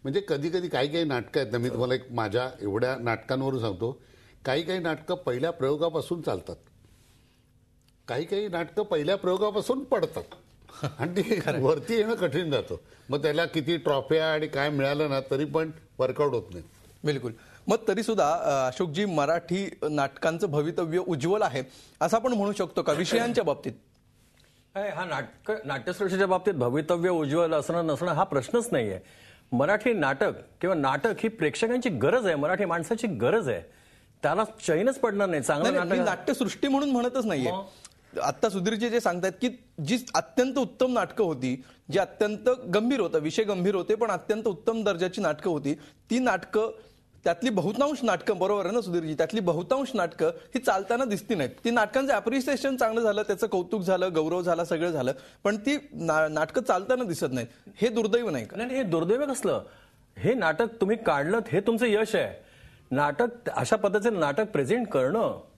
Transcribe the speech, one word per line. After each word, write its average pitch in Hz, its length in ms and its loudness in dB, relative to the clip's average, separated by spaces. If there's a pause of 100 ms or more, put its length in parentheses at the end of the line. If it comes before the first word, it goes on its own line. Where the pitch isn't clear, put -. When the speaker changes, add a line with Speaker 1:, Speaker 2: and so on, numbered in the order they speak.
Speaker 1:
म्हणजे 139 260 -2
कधी 147 200 0
कधी 175 200 -2
काही 139 200 0
काही 165 160 0
नाटकं 135 360 0
आहेत 113 120 -2
ना, 120 60 -2
मी 120 120 0
तुम्हाला 123 240 0
एक 127 160 -4
माझ्या 120 400 -2 (120)
एवढ्या 117 340 0
नाटकांवरून 127 640 -2
सांगतो, 113 420 -4 (420)
काही 135 180 0
काही 185 160 -4
नाटकं 165 360 -4
पहिल्या 139 360 -2
प्रयोगापासून 156 720 -2
चालतात, 92 340 -4 (1500)
काही 123 160 -4
काही 202 240 -2
नाटकं 170 340 -4
पहिल्या 180 340 0
प्रयोगापासून 202 680 0
पडतात. - 400 -2 (580)
Speaker 2:
<laughs> - 160 -6
Speaker 1:
आणि 175 240 -2
ते 220 220 2
Speaker 2:
खरं 151 100 0
आहे. 131 100 0
Speaker 1:
वरती 151 300 2
येणं 220 200 2
कठीण 170 360 -2
जातं. 104 260 -2 (320)
मग 139 140 -2
त्याला 156 220 2
किती 160 320 0
ट्रॉफ्या 156 560 2
आणि 151 140 0
काय 143 240 0
मिळालं 143 400 0
ना, 135 100 0
तरी 135 240 -2
पण 160 260 -2 (280)
वर्कआउट 131 340 0
होत 117 180 -2
नाही. 87 140 -12 (400)
Speaker 2:
बिलकुल. 127 280 -2 (340)
मग 202 100 4 (120)
तरी 202 140 0
सुद्धा, 185 300 2
अ, 143 340 2
अशोकजी, 160 380 -2
मराठी 170 680 0 (200)
नाटकांचं 156 560 -2
भवितव्य 160 520 0
उज्ज्वल 185 440 0
आहे, 139 200 0 (380)
असं 151 160 2
आपण 240 160 2
म्हणू 208 200 2
शकतो 185 300 -2
का 156 100 2
विषयांच्या 226 520 2
बाबतीत? 139 280 -2 (1000)
Speaker 3:
नाही, 196 160 -4
हा 165 140 -6
नाटक, 143 480 -6 (120)
नाट्यसृष्टीच्या 180 640 0
बाबतीत 185 280 2
भवितव्य 160 560 2
उज्ज्वल 160 440 2
असणं 165 320 0
नसणं 160 260 0
हा 160 120 2
प्रश्नच 190 480 0
नाहीये. 107 260 0 (540)
मराठी 190 400 2
नाटक 147 400 2 (280)
किंवा 180 160 2
नाटक 143 420 0
ही 226 100 -2
प्रेक्षकांची 233 600 0
गरज 180 380 2
आहे, 170 80 2
मराठी 170 300 0
माणसाची 170 420 -2
गरज 160 420 2
आहे. 95 120 -2 (600)
त्याला 170 220 2
चैनच 214 540 0
पडणार 202 300 2
नाही. 156 140 0
चांगलं 160 300 2
Speaker 2:
नाही, - 20 -2
नाही, 175 160 0
मी - 160 2
Speaker 3:
नाटक 185 120 0
Speaker 2:
नाट्यसृष्टी - 500 -2
म्हणून 277 220 2
म्हणतच 247 360 0
नाहीये. 135 260 0
Speaker 3:
मग? 190 100 -6 (600)
Speaker 2:
आत्ता - 260 0
सुधीरजी 208 400 0
जे 233 120 2
सांगतायत 185 400 0
की 247 80 2 (380)
जी 226 120 2 (160)
अत्यंत 247 440 2
उत्तम 254 340 0
नाटकं 214 320 0
होती, 131 400 -2 (280)
जी 165 60 2
अत्यंत 208 500 0
गंभीर 247 520 2
होतं, 165 180 0
विषय 156 240 0
गंभीर 196 320 0
होते, 196 200 0
पण 220 160 0
अत्यंत 214 340 -2
उत्तम 226 400 -2
दर्जाची 185 360 0
नाटकं 170 300 0
होती, 147 240 0 (360)
ती 226 80 2
नाटकं, 220 520 2 (540)
त्यातली 180 260 0
बहुतांश 247 520 0
नाटकं, 208 360 0
बरोबर 190 280 2
आहे 196 80 -2
ना 240 60 2
सुधीरजी, 170 340 -2
त्यातली 165 260 0
बहुतांश 180 540 0
नाटकं 139 320 0
ही - 320 -4
चालताना 233 460 0
दिसती 220 300 -2
नाहीत. 143 160 -2 (140)
ती 226 60 2
नाटकांचं 240 420 2
ॲप्रिसिएशन 262 640 0
चांगलं 226 240 2
झालं, 214 220 2
त्याचं 208 240 0
कौतुक 190 360 -2
झालं, 185 320 2
गौरव 160 280 2
झाला, 170 220 0
सगळं 170 260 0
झालं, 135 220 0 (320)
पण 202 120 2
ती 277 220 0 (140)
ना-, 156 360 2
नाटकं 156 340 0
चालताना 220 420 2
दिसत 170 280 -2
नाहीत. 120 160 -2 (280)
हे 220 120 2
दुर्दैव 226 420 2
नाही 123 160 -4
का? - 100 -12
Speaker 3:
नाही, 220 100 -4
नाही, 262 160 -2
हे - 20 0
दुर्दैव 180 480 2
कसलं? 160 300 0 (560)
हे 156 160 2
नाटक 226 460 0
तुम्ही 214 160 2
काढलं, 170 420 0 (100)
हे 165 120 2
तुमचं 233 260 2
यश 214 280 2
आहे. 117 300 -2 (500)
नाटक, 147 540 0
अशा 127 280 2
पद्धतीचं 202 440 2
नाटक 147 240 2
प्रेझेंट 196 440 0
करणं 139 520 0 (180)